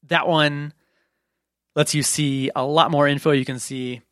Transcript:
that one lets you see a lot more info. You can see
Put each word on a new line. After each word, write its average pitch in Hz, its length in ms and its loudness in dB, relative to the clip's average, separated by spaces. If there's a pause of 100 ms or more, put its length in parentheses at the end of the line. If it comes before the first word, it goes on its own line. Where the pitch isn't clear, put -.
that 165 200 0
one 147 440 0 (1040)
lets 147 180 2
you 147 80 0
see 135 520 0
a 131 100 -2
lot 151 260 0
more 143 160 4
info. 143 240 0
You 135 140 2
can 127 140 -8
see 123 540 -8